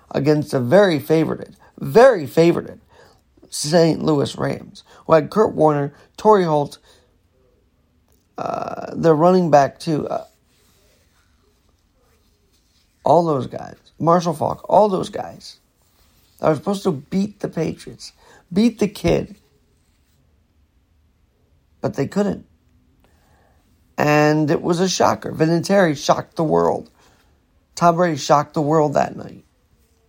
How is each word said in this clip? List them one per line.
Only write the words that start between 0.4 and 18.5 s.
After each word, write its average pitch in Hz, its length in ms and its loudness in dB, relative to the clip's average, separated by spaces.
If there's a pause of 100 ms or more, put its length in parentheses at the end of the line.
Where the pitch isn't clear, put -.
a 139 60 0
very 160 400 2
favorited, 143 560 -2 (240)
very 185 460 4
favorited - 540 0 (680)
Saint 160 540 0
Louis 143 340 -2
Rams, - 460 -8 (220)
who - 80 0
had 151 160 4
Kurt 214 240 0
Warner, 147 400 0 (240)
Torrey 208 260 4
Holt, 151 340 -2 (1600)
uh, - 580 -10
their 160 200 4
running 175 340 4
back 143 300 2
too, 156 280 -4
uh, - 180 -8 (2750)
all 165 220 4
those 143 220 -4
guys, - 280 -16 (240)
Marshall 165 340 0
Faulk, - 360 -6
all 202 200 4
those 170 200 -6
guys - 500 -14 (800)
that - 100 0
were 156 60 0
supposed 196 280 -6
to 196 80 -2
beat 190 480 -6
the 175 100 -8
Patriots, - 640 -10 (380)